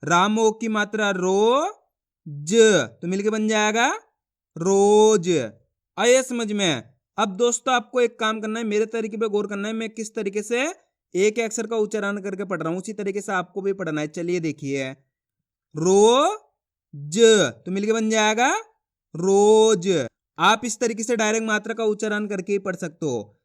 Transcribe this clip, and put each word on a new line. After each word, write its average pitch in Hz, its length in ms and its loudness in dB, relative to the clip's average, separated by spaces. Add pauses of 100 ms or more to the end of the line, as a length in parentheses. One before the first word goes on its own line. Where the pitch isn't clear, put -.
राम 180 360 2
ओ 220 120 4
की 220 160 -6
मात्रा 214 440 -2
रो, 214 640 0 (520)
ज, 147 280 -6 (460)
तो 170 60 -8
मिलके 196 220 -2
बन 214 180 -2
जाएगा 214 400 2 (680)
रोज। 196 760 4 (680)
आया 240 240 4
समझ 233 300 -4
में? 185 320 -2 (340)
अब 208 180 -2
दोस्तों 240 380 0
आपको 247 280 -2
एक 233 180 0
काम 220 220 -4
करना 220 180 -6
है, 233 60 -6
मेरे 214 200 0
तरीके 220 320 -8
पे 220 100 -2
गौर 208 200 -2
करना 202 200 -8
है, 220 60 -6
मैं 220 160 -6
किस 220 260 -12
तरीके 208 280 -6
से 240 180 -4 (540)
एक 214 220 2
ही 233 60 -2
अक्षर 220 240 -6
का 226 80 -6
उच्चारण 208 460 -4
करके 196 240 -8
पढ़ 180 160 -6
रहा 160 80 -6
हूँ, 170 80 -4
उसी 190 160 -10
तरीके 202 280 -6
से 208 100 -10
आपको 185 300 -6
भी 196 120 -2
पढ़ना 160 280 -6
है। 151 60 -4
चलिए 175 320 -4
देखिए, 139 520 -6 (840)
रोज, 196 1400 0 (460)
तो 175 60 -8
मिलके 202 220 -2
बन 226 160 0
जाएगा 220 440 2 (640)
रोज। 202 720 4 (480)
आप 208 280 2
इस 226 140 -8
तरीके 226 240 -2
से 240 120 -2
डायरेक्ट 220 320 0
मात्रा 214 260 -2
का 220 100 -6
उच्चारण 214 440 -2
करके 196 240 -6
ही 202 80 0
पढ़ 190 160 -6
सकते 165 300 -10
हो। 117 400 -6